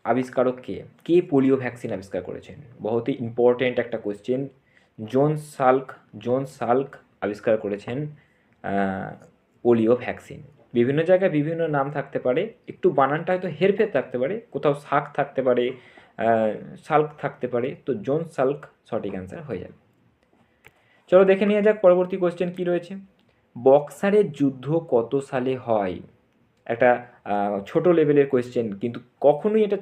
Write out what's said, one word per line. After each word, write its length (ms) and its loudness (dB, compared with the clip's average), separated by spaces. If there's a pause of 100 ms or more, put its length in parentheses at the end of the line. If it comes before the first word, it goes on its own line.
আবিষ্কারক 600 0
কে? 200 -10 (220)
কে 160 4
পোলিও 360 2
ভ্যাকসিন 340 -8
আবিষ্কার 300 -8
করেছেন? 340 -14 (260)
বহুত 280 -2
ইম্পর্টেন্ট 720 0
একটা 180 -4
কোশ্চেন। 500 -6 (580)
জন 300 0
সাল্ক, 560 0 (280)
জন 260 -2
সাল্ক 500 -2 (260)
আবিষ্কার 360 0
করেছেন, 500 -6 (560)
আহ, 640 -4 (380)
পোলিও 320 4
ভ্যাকসিন। 460 -8 (320)
বিভিন্ন 300 2
জায়গায় 280 4
বিভিন্ন 360 -2
নাম 240 -2
থাকতে 280 -6
পারে, 340 -2 (140)
একটু 220 -2
বানানটা 440 2
হয়তো 140 -4
হেরফের 420 0
থাকতে 280 -4
পারে, 240 -4 (100)
কোথাও 220 0
শাক 420 -2
থাকতে 260 -2
পারে, 300 2 (460)
আহ, 580 0
সাল্ক 420 0
থাকতে 300 -6
পারে, 280 -4 (100)
তো 80 -2
জন 380 -2
সাল্ক 340 -2 (200)
সঠিক 260 -6
অ্যান্সার 300 -12
হয়ে 180 -8
যাবে। 140 -16 (1300)
চলো 180 8
দেখে 200 4
নেওয়া 160 2
যাক 200 2
পরবর্তী 360 4
কোশ্চেন 340 -2
কী 120 -8
রয়েছে। 320 -4 (680)
বক্সারের 680 4
যুদ্ধ 580 -2
কত 260 2
সালে 420 -4
হয়? 420 -2 (640)
একটা, 400 2 (180)
আহ, 420 -2
ছোট 220 0
লেভেলের 400 4
কোশ্চেন, 460 -2
কিন্তু 260 -6 (220)
কখনোই 420 2
এটা 180 0